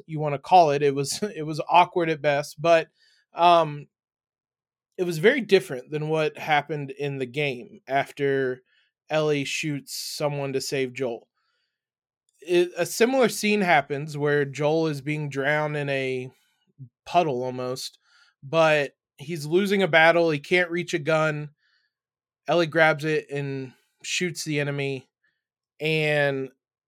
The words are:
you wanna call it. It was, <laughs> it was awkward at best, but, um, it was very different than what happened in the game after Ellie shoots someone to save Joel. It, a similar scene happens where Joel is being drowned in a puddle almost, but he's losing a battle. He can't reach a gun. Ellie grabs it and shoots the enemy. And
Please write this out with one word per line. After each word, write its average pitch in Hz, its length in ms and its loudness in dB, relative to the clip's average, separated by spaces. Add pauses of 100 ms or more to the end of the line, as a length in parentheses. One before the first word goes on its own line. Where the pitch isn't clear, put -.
you 156 140 -8
wanna 147 180 -4
call 170 340 6
it. 147 100 0
It 143 120 4
was, 139 280 -4
<laughs> 202 120 -4
it 175 120 -8
was 156 140 -6 (100)
awkward 175 400 4
at 156 120 -4
best, 143 380 -2
but, 160 280 2 (460)
um, 165 520 4 (1120)
it 185 60 0
was 175 140 -4
very 240 220 4
different 165 520 0
than 151 160 -4
what 156 280 0
happened 147 540 -2
in 139 280 -6
the 131 80 -6
game 123 600 -6
after 135 760 -2 (460)
Ellie 151 360 0
shoots 143 520 -6
someone 143 560 -6
to 131 80 -2
save 135 320 -4
Joel. 120 360 -8 (1120)
It, 175 360 0
a 175 80 -2
similar 240 440 2
scene 208 320 0
happens 151 580 0
where 147 260 0
Joel 151 440 0
is 143 120 -6
being 151 280 -6
drowned 147 480 -2
in 143 120 -4
a 131 420 -4 (760)
puddle 151 360 0
almost, 127 560 -8 (440)
but 151 500 2 (240)
he's 151 300 -10
losing 196 360 2
a 175 60 4
battle. 165 420 6
He 147 100 0
can't 180 300 0
reach 175 240 -4
a 165 40 0
gun. 151 520 -2 (960)
Ellie 170 180 2
grabs 156 380 2
it 156 260 -2
and 135 420 -8 (300)
shoots - 420 -6
the 151 140 -4
enemy. 139 500 -4 (720)
And 147 680 0 (400)